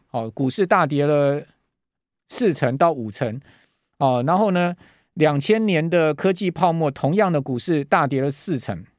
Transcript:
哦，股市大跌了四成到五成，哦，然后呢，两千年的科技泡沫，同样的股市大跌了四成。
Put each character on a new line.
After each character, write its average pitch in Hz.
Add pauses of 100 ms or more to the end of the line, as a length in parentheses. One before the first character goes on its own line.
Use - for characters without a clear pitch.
(120)
哦， 113
股 135
市 190
大 175
跌 143
了 147 (840)
四 220
成 135
到 170
五 117
成， 117 (600)
哦， 127
然 165
后 208
呢， 175 (380)
两 147
千 220
年 165
的 160
科 190
技 185
泡 170
沫， 160
同 139
样 196
的 151
股 135
市 151
大 156
跌 131
了 139
四 143
成。 104 (160)